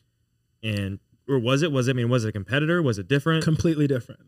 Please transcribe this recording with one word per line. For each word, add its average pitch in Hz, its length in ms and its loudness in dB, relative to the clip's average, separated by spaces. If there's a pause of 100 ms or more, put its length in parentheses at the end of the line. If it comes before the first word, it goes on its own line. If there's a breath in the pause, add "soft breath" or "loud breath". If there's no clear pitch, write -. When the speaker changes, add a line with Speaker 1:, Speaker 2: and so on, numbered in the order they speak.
(640)
Speaker 1:
and, 101 360 -4 (280)
or 135 120 0
was 131 220 0
it? 165 120 0
Was 127 140 0
it, 135 40 2
I - 20 -2
mean, 120 160 0
was 123 160 2
it 107 40 -2
a - 20 -4
competitor? 151 500 0
Was 120 180 2
it 87 100 -8
different? 156 340 2
Speaker 2:
Completely 156 420 2
different. 135 420 -4